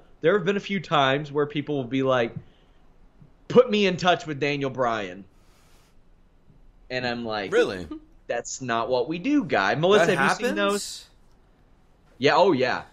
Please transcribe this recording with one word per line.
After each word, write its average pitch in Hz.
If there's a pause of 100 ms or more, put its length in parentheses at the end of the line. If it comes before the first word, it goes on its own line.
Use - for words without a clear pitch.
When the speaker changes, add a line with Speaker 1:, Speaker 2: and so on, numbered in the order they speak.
(200)
Speaker 1:
There 160
have 190
been 196
a 196
few 196
times 143
where 147
people 147
will 131
be 131
like, 127 (1120)
"Put -
me 208
in 180
touch 170
with 147
Daniel 143
Bryan." 110 (1700)
And 127
I'm 120
like, 107
Speaker 2:
Really? 120 (400)
Speaker 1:
"That's -
not 117
what 123
we 170
do, 277
guy." 110
Melissa, 175
Speaker 2:
That 190
Speaker 1:
have 139
you 185 (120)
seen -
Speaker 2:
happens? 202
Speaker 1:
those? - (1120)
Yeah, 143
oh 180
yeah. 123